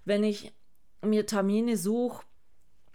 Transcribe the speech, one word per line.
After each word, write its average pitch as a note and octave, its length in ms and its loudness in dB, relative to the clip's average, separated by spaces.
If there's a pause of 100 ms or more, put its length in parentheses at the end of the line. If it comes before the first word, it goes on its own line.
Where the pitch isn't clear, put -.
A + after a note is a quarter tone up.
wenn G#3 180 2
ich G#3 300 -2 (480)
mir G#3+ 240 2
Termine G#3+ 500 2
suche A3+ 480 -2 (720)